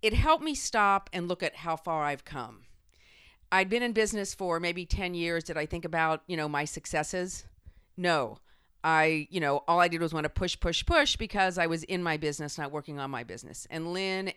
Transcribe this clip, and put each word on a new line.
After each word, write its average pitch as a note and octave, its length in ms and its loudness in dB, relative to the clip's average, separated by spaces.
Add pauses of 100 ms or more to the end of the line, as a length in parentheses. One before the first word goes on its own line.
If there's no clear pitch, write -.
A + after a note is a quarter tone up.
It A3 120 2
helped D4+ 320 4
me D#4 100 -2
stop G3+ 580 2
and F3 140 -4
look F3 160 -2
at E3 140 -2
how E3 180 -2
far D#3 300 -2
I've C#3+ 200 -2
come. A#2 420 -10 (840)
I'd F#3+ 180 4
been A#3 140 2
in A#3+ 100 0
business G#3+ 400 0
for E3+ 280 -2
maybe F3 260 -4
ten F3+ 260 0
years. E3+ 300 -2
Did D#3+ 140 -6
I D3+ 100 -2
think E3+ 180 -6
about, D#3+ 440 0
you E3 80 -4
know, D#3 120 -2
my D3 180 0
successes? E3+ 800 -4 (500)
No. D#3 420 0 (460)
I, D#3 440 4
you F3+ 120 -4
know, C#3+ 260 2
all E3+ 140 4
I F3 80 8
did E3 120 0
was E3 140 0
want D#3 80 0
to D3+ 80 0
push, - 300 -2
push, - 260 0
push - 300 4
because F#3+ 420 0
I E3+ 80 4
was E3 160 0
in F3+ 180 -2
my E3 160 0
business, D3+ 420 -4
not C#3+ 120 -4
working C#3+ 300 -8
on C3+ 100 -6
my A#2+ 140 -6
business. - 460 -14
And E3 220 -4
Lynn F#3+ 440 -2